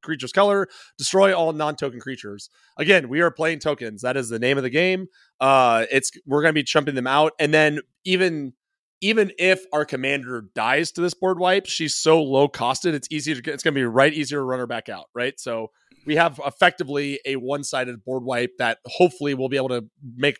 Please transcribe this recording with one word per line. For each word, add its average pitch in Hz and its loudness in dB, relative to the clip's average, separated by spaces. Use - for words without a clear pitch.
creature's 131 0
color. 196 4
Destroy 190 4
all 165 0
non-token 147 -4
creatures. 107 -14
Again, 156 2
we 139 -2
are 170 4
playing 160 -4
tokens. 117 -6
That 127 -2
is 123 -4
the 113 -6
name 127 0
of 139 -4
the 127 -4
game. 185 0
Uh, 127 4
it's, 135 0
we're 143 0
gonna 160 4
be 151 0
chumping 143 0
them 127 -4
out. 147 2
And 151 2
then 151 4
even, 170 0
even 208 2
if 185 2
our 151 0
commander 127 -4
dies 131 0
to - -6
this 175 0
board 185 -2
wipe, 185 2
she's - -4
so 160 4
low 139 4
costed, 131 -2
it's 143 -6
easy 151 -4
to 123 -8
get, 143 -8
it's 139 -12
gonna 160 0
be 135 0
right 131 4
easier 147 -4
to 139 -4
run 127 -4
her 123 -6
back 117 -8
out, 92 -14
right? 123 -6
So 113 -8
we 151 0
have 160 2
effectively 143 -6
a 139 -4
one-sided 127 -6
board 127 -6
wipe 123 -4
that 117 -2
hopefully 143 2
will 131 -4
be 135 0
able 131 -2
to 120 -4
make 131 0